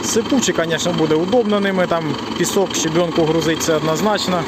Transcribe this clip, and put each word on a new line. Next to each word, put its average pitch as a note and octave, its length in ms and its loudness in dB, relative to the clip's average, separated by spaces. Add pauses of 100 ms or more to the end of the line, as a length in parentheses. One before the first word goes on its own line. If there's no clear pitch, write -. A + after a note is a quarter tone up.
Сипуче, A3 520 0
звісно, E3 360 0
буде D#3 220 2
удобно G#3 460 2
ними, F#3+ 260 0
там E3 180 -2 (340)
пісок, F3+ 360 0
щебенку E3 500 0
грузить, D#3+ 380 0
це D#3+ 120 0
однозначно. E3 720 0